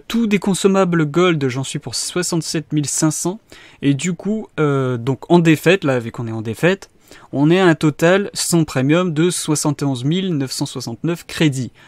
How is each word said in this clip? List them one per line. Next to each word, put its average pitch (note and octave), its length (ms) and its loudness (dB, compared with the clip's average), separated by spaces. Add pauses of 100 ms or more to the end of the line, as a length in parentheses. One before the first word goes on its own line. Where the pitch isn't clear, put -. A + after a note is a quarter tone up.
tout A#3 200 0
des G3+ 120 2
consommables F#3 680 2
gold, D#3 420 0
j'en C3 160 -4
suis - 140 -8
pour B2 160 -10
soixante-sept - 800 -4
mille D3 120 0
cinq D#3 260 0
cents, F3+ 280 -6 (400)
et C#3+ 140 2
du D#3 180 -4
coup, G#3 340 -4 (140)
euh, C3+ 380 0
donc B2 320 -4
en F3 80 10
défaite, E3 460 4
là, C3 140 2
vu A2+ 140 -6
qu'on A#2+ 140 -8
est A2 60 -8
en A2+ 100 -6
défaite, D#3 480 -2 (420)
on C#3+ 180 2
est F3+ 80 4
à F#3+ 80 4
un E3 80 6
total E3+ 600 2
sans E3 300 0
premium D3+ 500 0
de E3 160 2
soixante D3+ 500 -2
et C#3+ 60 -2
onze B2+ 180 -4
mille F3 320 -2
neuf C3+ 160 -4
cent D3 140 -6
soixante-neuf C3 600 -8
crédits. C3 460 0 (160)